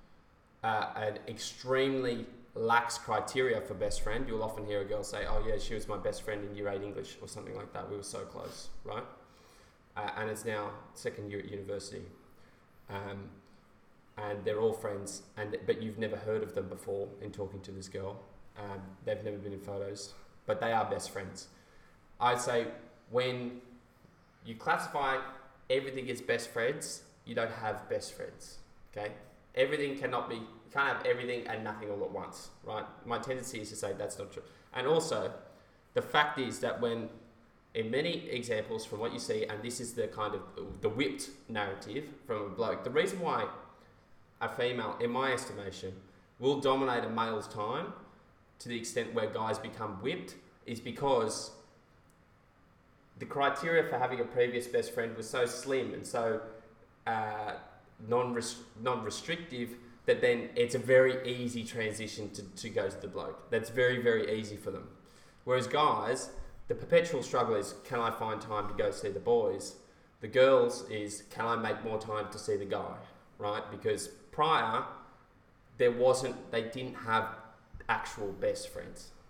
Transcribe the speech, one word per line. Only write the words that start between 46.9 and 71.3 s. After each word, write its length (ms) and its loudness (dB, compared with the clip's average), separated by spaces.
a 60 -2
male's 380 0
time 460 -4
to 100 -10
the 80 -2
extent 360 -2
where 140 2
guys 300 0
become 440 -6
whipped 340 -4
is 120 -6
because 720 2
the 60 -8
criteria 640 4
for 80 0
having 220 2
a 40 4
previous 440 2
best 260 2
friend 240 -2
was 100 -8
so 180 2
slim 480 0
and 120 -8
so, 360 2
uh, 460 0
non-rest-, 500 2
non-restrictive 920 -2
that 160 8
then 340 6
it's 200 4
a 40 4
very 480 8
easy 360 -2
transition 680 -4
to, 120 -8
to 260 -8
go 200 2
to 120 -6
the 60 -6
bloke. 420 -6
That's 200 2
very, 320 6
very 380 4
easy 160 -6
for 160 -8
them. 180 -8
Whereas 220 4
guys, 600 4
the 80 2
perpetual 480 6
struggle 320 2
is, 180 0
"Can 140 -2
I 120 2
find 280 -2
time 280 -2
to 80 -2
go 160 4
see 180 -2
the 100 -2
boys?" 580 4
The 60 -6
girls 640 8
is, 420 -4